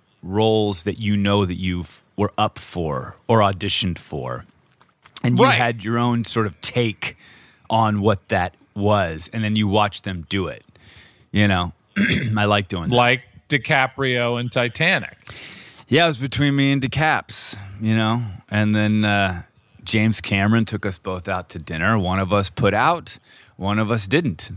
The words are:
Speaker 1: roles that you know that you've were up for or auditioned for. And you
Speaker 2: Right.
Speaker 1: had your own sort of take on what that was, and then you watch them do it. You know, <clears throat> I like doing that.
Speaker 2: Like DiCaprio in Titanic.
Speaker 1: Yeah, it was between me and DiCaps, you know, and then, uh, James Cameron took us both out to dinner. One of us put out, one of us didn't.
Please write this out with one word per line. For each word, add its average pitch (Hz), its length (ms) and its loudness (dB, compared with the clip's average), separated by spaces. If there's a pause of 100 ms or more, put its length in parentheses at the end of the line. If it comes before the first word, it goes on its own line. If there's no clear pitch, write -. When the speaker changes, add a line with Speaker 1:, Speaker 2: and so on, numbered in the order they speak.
(220)
Speaker 1:
roles 107 640 2
that 98 160 -4
you 104 160 -2
know 101 300 2
that 90 100 -4
you've 87 460 -6 (160)
were 101 200 0
up 107 220 -2
for 76 560 -6 (120)
or 113 120 6
auditioned 98 580 0
for. 64 480 -10 (760)
And 123 160 2
you 233 60 8
Speaker 2:
Right. 254 100 4
Speaker 1:
had 117 280 0
your 113 140 -2
own 120 260 0
sort 110 220 -2
of 92 160 -8
take - 560 -4 (520)
on 107 320 2
what 104 280 2
that 90 240 0 (220)
was, 101 580 0
and 113 100 -4
then 107 120 0
you 107 120 2
watch 101 360 0
them 92 260 -8
do 95 180 -2
it. 62 160 -12 (680)
You 104 160 4
know, 87 260 0 (120)
<clears throat> - 120 -8 (400)
I 104 80 2
like 104 220 2
doing 87 220 -4
that. 123 60 2
Speaker 2:
Like 120 280 4 (260)
DiCaprio 131 880 0
in 123 100 -4
Titanic. 131 680 -2 (720)
Speaker 1:
Yeah, 156 180 4
it 165 40 4
was 139 80 -4
between 139 380 0
me 139 160 2
and 139 100 2
DiCaps, 135 760 -2 (240)
you 110 140 2
know, 113 280 0 (260)
and 107 260 0
then, 107 280 2
uh, 98 380 0 (420)
James 110 380 0
Cameron 107 440 2
took 107 200 -8
us 95 120 -4
both 92 300 -8
out 92 220 -6
to 87 100 -12
dinner. 87 400 0
One 90 200 2
of 95 120 0
us 101 180 2
put 101 240 2
out, 147 440 0 (400)
one 101 220 -2
of 107 120 0
us 107 160 -2
didn't. 127 500 -2